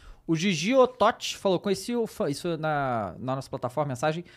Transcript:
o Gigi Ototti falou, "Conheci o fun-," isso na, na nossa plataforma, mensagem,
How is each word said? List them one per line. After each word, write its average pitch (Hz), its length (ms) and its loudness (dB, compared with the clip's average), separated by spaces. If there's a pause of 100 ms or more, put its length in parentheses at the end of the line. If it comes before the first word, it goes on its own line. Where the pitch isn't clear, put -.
(260)
o 165 80 2
Gigi 175 400 2
Ototti 240 640 4
falou, 185 240 2
"Conheci 202 340 -2
o 233 120 0
fun-," 190 220 -4
isso 165 280 -4
na, 135 600 0
na 131 180 -4
nossa 135 120 -8
plataforma, 139 420 -4
mensagem, 156 340 -2 (120)